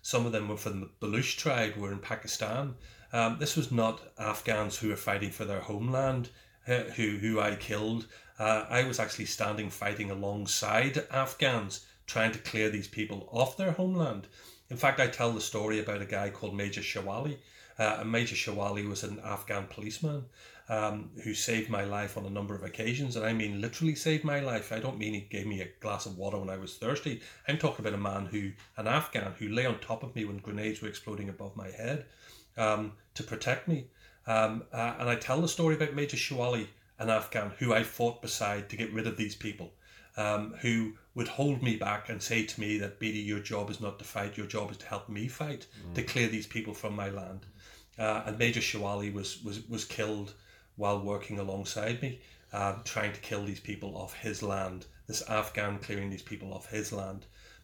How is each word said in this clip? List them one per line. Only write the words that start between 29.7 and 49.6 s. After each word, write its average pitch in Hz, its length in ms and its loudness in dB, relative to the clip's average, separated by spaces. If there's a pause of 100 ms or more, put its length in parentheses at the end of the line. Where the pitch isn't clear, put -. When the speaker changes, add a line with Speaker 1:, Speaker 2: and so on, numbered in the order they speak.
Speaker 1:
top - 220 -4
of 123 120 -8
me 110 100 -2
when 101 140 -4
grenades 107 440 -4
were 107 60 -6
exploding 101 400 -6
above 98 280 -10
my 98 140 -8
head, 123 360 -4 (500)
um, 107 360 4 (220)
to - 100 -6
protect - 440 0
me. 139 180 2 (400)
Um, 110 360 4 (100)
uh, 117 280 0
and 120 100 2
I 120 60 6
tell 131 240 2
the 170 80 4
story 160 260 4
about 151 200 2
Major 143 220 0
Shawali, 123 520 2 (320)
an 110 100 2
Afghan, 104 480 2
who 120 160 4
I 113 80 8
fought 117 400 0
beside 104 480 0
to 104 60 -6
get 110 160 -2
rid 110 160 0
of - 80 -2
these 104 180 -2
people, 95 380 -8 (440)
um, 107 440 0
who 113 340 4 (220)
would 117 120 0
hold 139 340 2
me 117 140 4
back 104 320 -2
and 104 140 -4
say 113 240 2
to - 140 -6
me 104 180 0
that, 101 220 -4
"Beatty, 107 180 0
your 104 220 -2
job 104 280 -2
is 107 120 -6
not 101 180 -4
to - 60 -14
fight, 101 320 -4
your 104 100 -6
job 104 240 -4
is - 80 -8
to - 80 -16
help - 220 -6
me 110 200 -4
fight, 147 380 -6 (240)
Speaker 2:
Mm. 85 60 -6
Speaker 1:
to 123 80 2
clear 120 240 4
these 107 180 -2
people 107 260 -4
from 104 220 -4
my 98 160 -2
land." 95 340 -8 (540)
Uh, 107 280 2
and 107 120 -2
Major 120 220 4
Shawali 101 520 0
was, 98 300 -4
was, 107 260 -8